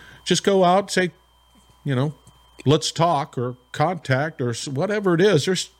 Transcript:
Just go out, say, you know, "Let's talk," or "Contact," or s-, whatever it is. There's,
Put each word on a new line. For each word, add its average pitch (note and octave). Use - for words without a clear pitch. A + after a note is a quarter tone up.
Just G#3
go G3
out, F#3+
say, F#3
you C#3+
know, C#3+
"Let's D#3+
talk," D#3+
or B2
"Contact," D3+
or B2
s-, A2+
whatever F#3+
it D#3+
is. F#3
There's, F#3